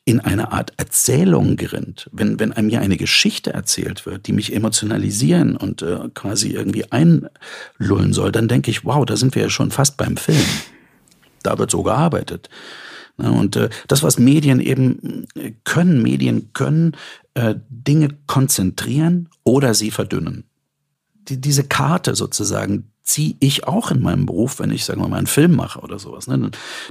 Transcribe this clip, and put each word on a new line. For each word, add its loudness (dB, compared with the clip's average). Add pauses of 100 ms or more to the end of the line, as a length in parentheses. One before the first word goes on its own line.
in 4
eine -2
Art -4
Erzählung 2
gerinnt, -8
wenn, -2
wenn 0
einem 0
ja 0
eine 2
Geschichte 0
erzählt -6
wird, -10
die -2
mich 0
emotionalisieren 2
und, -6
äh, -4
quasi -4
irgendwie -4
einlullen 2
soll, 0
dann 2
denke 2
ich, -6
wow, 2
da -2
sind 2
wir 2
ja 0
schon -2
fast 0
beim -2
Film. 2 (1000)
Da -2
wird -2
so -2
gearbeitet. -2 (680)
Na, 0
und, 2
äh, 0 (180)
das, 2
was 2
Medien 6
eben, -2 (100)
äh, -12 (100)
können, 2
Medien 0
können, 0 (380)
äh, 0 (140)
Dinge 2 (180)
konzentrieren, 0 (160)
oder 4
sie 0
verdünnen. -6 (680)
Die, -10
diese 2
Karte -2
sozusagen -4 (100)
ziehe -2
ich 2
auch -2
in 2
meinem 2
Beruf, -2
wenn -2
ich, -4
sagen -6
wir -4
mal, -4
einen -2
Film 6
mache -4
oder -12
sowas, -16
ne? -2
Dann, -2 (400)